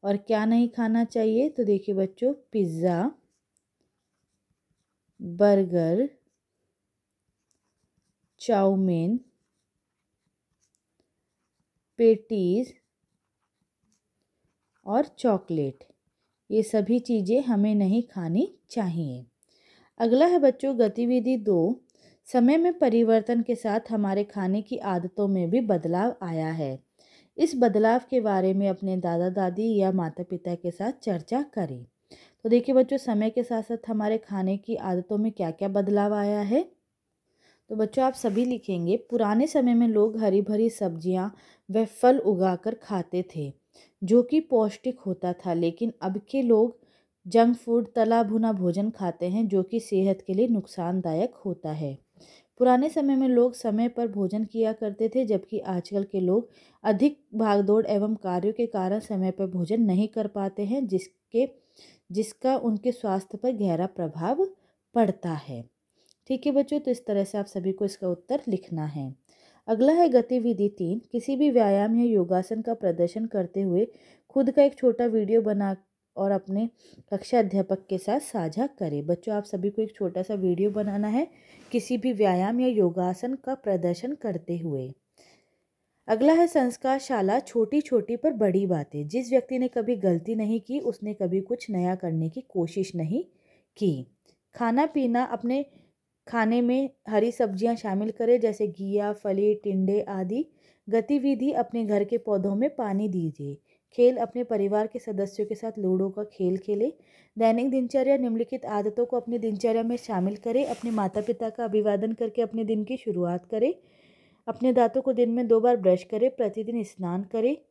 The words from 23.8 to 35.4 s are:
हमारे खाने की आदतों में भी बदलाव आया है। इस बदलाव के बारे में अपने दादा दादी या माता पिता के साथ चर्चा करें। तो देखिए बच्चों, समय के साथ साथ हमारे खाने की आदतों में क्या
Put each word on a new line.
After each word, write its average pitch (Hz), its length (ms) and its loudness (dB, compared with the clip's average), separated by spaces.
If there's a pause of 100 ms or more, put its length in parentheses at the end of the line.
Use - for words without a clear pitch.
हमारे 202 340 0
खाने 202 380 -2
की 240 140 -8
आदतों 185 520 -4
में 180 220 0
भी 233 100 2
बदलाव 185 640 0
आया 160 300 -4
है। 143 340 -6 (520)
इस 320 180 2
बदलाव 226 440 4 (100)
के 254 100 2
बारे 190 340 2
में 196 140 0
अपने 190 280 -2
दादा 175 320 0
दादी 196 480 -2
या 190 160 2
माता 175 300 -2
पिता 175 320 -6
के 175 160 -6
साथ 196 220 -6
चर्चा 214 500 -4
करें। 143 440 -8 (560)
तो 226 60 -2
देखिए 240 260 4
बच्चों, 262 220 4
समय 220 340 0
के 240 120 -2
साथ 233 200 -4
साथ 226 260 -8
हमारे 214 300 -2
खाने 196 380 -4
की 220 200 -8
आदतों 185 420 -4
में 214 140 -2
क्या 175 180 -4